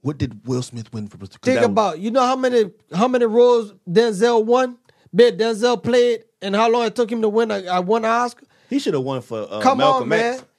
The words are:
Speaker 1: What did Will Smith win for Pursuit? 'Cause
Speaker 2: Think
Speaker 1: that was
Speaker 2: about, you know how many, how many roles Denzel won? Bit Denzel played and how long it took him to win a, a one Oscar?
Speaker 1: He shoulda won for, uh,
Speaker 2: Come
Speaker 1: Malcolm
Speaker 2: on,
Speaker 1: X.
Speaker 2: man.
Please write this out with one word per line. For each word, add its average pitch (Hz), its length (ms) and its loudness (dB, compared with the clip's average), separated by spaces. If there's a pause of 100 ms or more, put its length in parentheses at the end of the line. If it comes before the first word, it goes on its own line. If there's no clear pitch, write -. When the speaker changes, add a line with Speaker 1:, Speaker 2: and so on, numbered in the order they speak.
Speaker 1:
What 143 140 -6
did 117 300 -8
Will 127 160 -4
Smith 117 280 -14
win 107 160 -10
for 85 120 -20
Pursuit? 95 220 -20
'Cause - 100 -8
Speaker 2:
Think 262 80 2
Speaker 1:
that 240 80 2
was 208 60 0
Speaker 2:
about, 190 260 0
you 208 100 -6
know 262 160 0
how 254 100 0
many, 247 360 0 (200)
how 202 160 0
many 247 200 2
roles 233 480 2 (120)
Denzel 220 560 2
won? 247 340 0 (360)
Bit 214 240 4
Denzel 226 460 0
played 240 400 2 (180)
and 196 140 -4
how 226 160 2
long 240 160 0
it - 80 -6
took 233 160 0
him 233 100 -4
to 220 80 2
win 220 220 0
a, 202 140 -2
a 180 160 -2
one 220 220 0
Oscar? 233 440 -2 (200)
Speaker 1:
He 277 120 -2
shoulda 170 200 -2
won 131 220 -4
for, 110 260 -8
uh, - 120 -8
Speaker 2:
Come 262 180 2
Speaker 1:
Malcolm 262 340 0
Speaker 2:
on, - 80 0
Speaker 1:
X. 240 200 -4
Speaker 2:
man. - 80 -20 (120)